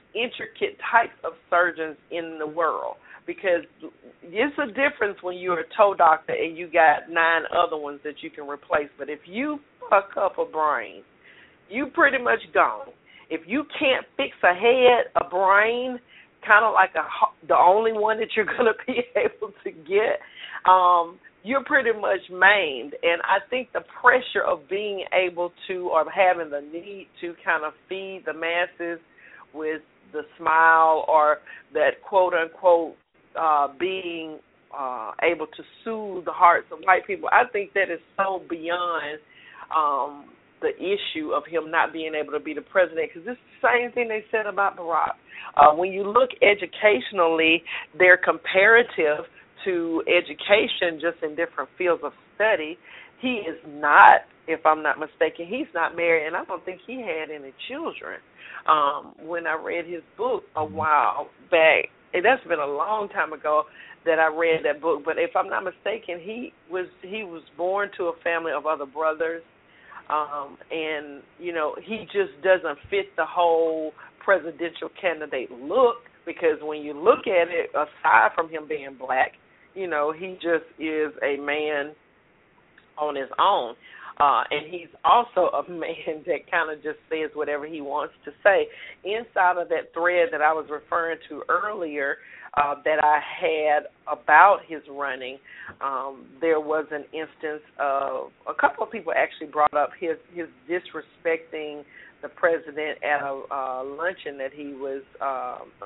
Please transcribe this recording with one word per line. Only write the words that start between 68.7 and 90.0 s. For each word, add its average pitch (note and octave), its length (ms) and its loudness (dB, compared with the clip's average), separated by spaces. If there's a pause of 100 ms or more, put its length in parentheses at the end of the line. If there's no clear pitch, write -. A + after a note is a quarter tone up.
brothers, D#3+ 560 -4 (640)
um, D3 480 -6 (140)
and, D3+ 520 -8 (160)
you F3 140 -10
know, D#3 240 -4 (100)
he G#3 200 -10
just F#3+ 260 -2 (100)
doesn't F3+ 360 2 (120)
fit G3 260 -4
the D#3+ 100 -2
whole E3 640 0 (320)
presidential E3 640 -2 (120)
candidate D#3 520 -6
look, G3 560 0 (180)
because D#3+ 360 -2
when D3+ 200 -8
you D3 120 -10
look F3 320 2
at F3 220 2
it, E3+ 260 -6
aside D3+ 600 4
from E3 140 -4
him D#3 180 -10
being C#3 320 -10
black, C3 340 -2 (420)
you F#3+ 120 -8
know, D3+ 260 -2
he F#3 220 -10
just E3 320 -2 (120)
is D#3 340 -4 (100)
a C#3+ 180 -2
man D3+ 520 -4 (1080)
on D3 160 -4
his C3+ 140 -6 (100)
own. D#3+ 360 2 (440)
Uh, C#3 320 4
and D3 200 -6
he's F3 180 -12 (160)
also F#3 520 4
a C#3+ 60 -2
<laughs> D3 80 -10
man D#3+ 560 -8
that D#3+ 240 -6
kinda D#3+ 320 -2
just D3+ 160 -8 (100)
says D#3 260 -6
whatever D3 320 -4
he D#3+ 140 -12
wants C#3+ 340 -6 (100)
to D3 80 -14 (120)
say. F3+ 220 4 (380)
Inside G3 520 -2
of E3+ 140 -6
that E3 240 -6
thread E3+ 380 2